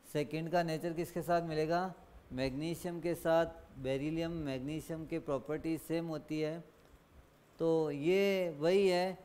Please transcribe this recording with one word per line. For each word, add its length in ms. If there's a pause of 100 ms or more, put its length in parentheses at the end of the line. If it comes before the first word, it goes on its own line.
second 440
का 100
nature 300
किसके 300
साथ 260
मिलेगा? 460 (380)
magnesium 680
के 160
साथ। 300 (360)
beryllium, 500 (120)
magnesium 640
के 140
प्रॉपर्टीज 640
same 260
होती 320
है। 220 (960)
तो 320
ये 680
वही 280
है 360